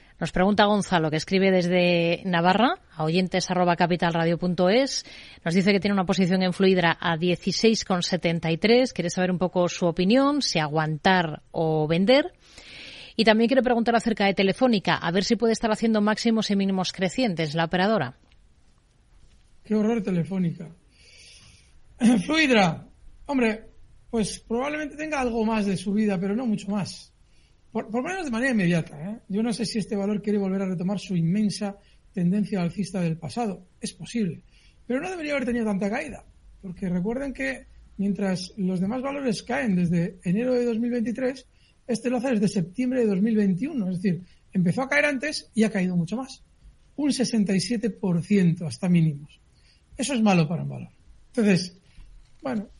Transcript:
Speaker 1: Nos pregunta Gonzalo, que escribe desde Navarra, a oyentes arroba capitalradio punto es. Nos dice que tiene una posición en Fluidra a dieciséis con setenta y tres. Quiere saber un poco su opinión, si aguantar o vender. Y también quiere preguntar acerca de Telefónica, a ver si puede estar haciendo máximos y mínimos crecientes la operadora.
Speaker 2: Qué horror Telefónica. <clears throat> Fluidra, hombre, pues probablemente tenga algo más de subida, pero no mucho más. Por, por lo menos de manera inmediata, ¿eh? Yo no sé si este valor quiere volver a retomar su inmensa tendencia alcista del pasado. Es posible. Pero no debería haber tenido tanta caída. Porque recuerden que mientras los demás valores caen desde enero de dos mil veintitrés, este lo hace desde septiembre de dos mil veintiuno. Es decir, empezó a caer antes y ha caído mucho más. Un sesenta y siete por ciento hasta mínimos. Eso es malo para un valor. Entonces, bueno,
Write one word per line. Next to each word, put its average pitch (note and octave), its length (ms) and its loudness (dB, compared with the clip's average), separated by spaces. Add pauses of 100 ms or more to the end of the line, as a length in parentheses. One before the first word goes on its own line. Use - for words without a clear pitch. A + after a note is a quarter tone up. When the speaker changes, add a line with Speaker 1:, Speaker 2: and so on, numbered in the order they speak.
(180)
Speaker 1:
Nos E3 140 -6
pregunta G3 320 4
Gonzalo, F#3 460 2
que D#3 80 0
escribe F#3+ 320 2
desde F3 760 2
Navarra, F#3 560 2 (140)
a D#3+ 100 -4
oyentes F3+ 460 0
arroba F3 260 2
capitalradio E3+ 640 0
punto F3+ 320 0
es. C4 340 0 (400)
Nos E3 100 -2
dice G3 180 2
que G3 80 2
tiene G3+ 120 -2
una G3 140 0
posición F#3 360 2
en F3+ 120 0
Fluidra F3+ 440 4
a E3+ 200 -2
dieciséis F3+ 680 0
con F3 180 -2
setenta E3 480 -2
y E3 60 0
tres. A#3+ 380 2
Quiere F3 160 -4
saber F#3 200 0
un F3+ 60 0
poco F3 320 0
su - 160 -4
opinión, B3 560 2
si - 180 -2
aguantar D#3 920 0
o D#3 360 0
vender. A3 460 4 (840)
Y A3+ 100 0
también A3 240 4
quiere C4 140 4
preguntar A#3 320 2
acerca A3 300 0
de G3 80 4
Telefónica, G3 600 2
a E3+ 160 -2
ver F#3 140 2
si A#3+ 120 0
puede A3+ 160 2
estar A3 180 0
haciendo G#3+ 300 0
máximos G#3+ 500 2
y G3+ 60 2
mínimos F#3+ 380 0
crecientes E3+ 600 -2
la E3 120 0
operadora. F3+ 500 0 (1500)
Speaker 2:
Qué G#3+ 120 -4
horror G#3+ 280 2
Telefónica. F3 720 -2 (1200)
<clears throat> A3+ 260 4
Fluidra, A#3+ 640 2 (380)
hombre, A#3 400 0 (420)
pues A3 300 -2
probablemente C#4+ 580 -6
tenga D4+ 240 -4
algo A#3 240 0
más A3 220 0
de G3+ 100 0
subida, G3+ 420 0
pero G3 160 -2
no B3+ 120 -4
mucho G#3 240 -2
más. - 420 -8 (600)
Por, A3 180 -6
por A#3 120 -2
lo D4+ 60 -6
menos F#4 160 -6
de C#4+ 60 -4
manera B3 220 0
inmediata, E3+ 580 0
¿eh? A3+ 80 -10 (100)
Yo G3+ 140 -2
no A#3+ 100 0
sé A3 140 -4
si A3+ 140 -4
este G3+ 160 -4
valor G3+ 260 -2
quiere G#3 160 0
volver G3 240 -2
a F#3+ 40 -2
retomar F#3 320 -4
su F#3+ 160 -6
inmensa G3 640 0 (340)
tendencia F#3 520 0
alcista F3+ 400 -4
del E3 160 -2
pasado. G#3+ 480 -6 (120)
Es - 140 -10
posible. F3+ 480 -6 (460)
Pero C4 160 -4
no F#4 80 -6
debería D#4 220 -6
haber C#4 120 -2
tenido A#3+ 220 -2
tanta G3+ 240 -2
caída. B3+ 340 -8 (380)
Porque F#3 260 -8
recuerden A#3 460 -4
que C4 320 -6 (320)
mientras G3 580 -2
los F#3 240 -2
demás A3+ 220 -2
valores C4+ 400 -4
caen B3 340 -2
desde F3 460 0
enero A#3 320 0
de B3 100 2
dos A#3 140 -2
mil A#3+ 120 -2
veintitrés, B3 560 -4 (400)
este A#3+ 220 -2
lo B3+ 80 0
hace B3 140 -2
desde G#3 180 2
septiembre B3 520 -2
de A3+ 80 2
dos F#3+ 120 0
mil A3 160 2
veintiuno. G#3 540 0
Es F3+ 100 -4
decir, F3+ 220 -2 (320)
empezó F3+ 260 2
a C4 80 -2
caer C#4+ 160 2
antes D4 500 -4
y A3 100 4
ha G#3+ 60 2
caído F#3 260 -2
mucho E3+ 200 -2
más. C4 260 -10 (520)
Un C#4 180 0
sesenta G#3+ 420 0
y F#3+ 60 2
siete A#3 300 -2
por F3 320 -2
ciento F3 440 2
hasta - 220 -6
mínimos. D#3 500 2 (600)
Eso C#4 160 -2
es A3+ 80 0
malo F3+ 260 4
para C#3 140 -6
un C#3 80 -8
valor. B2+ 180 -12 (380)
Entonces, G3+ 520 0 (640)
bueno, A#3+ 280 -6 (120)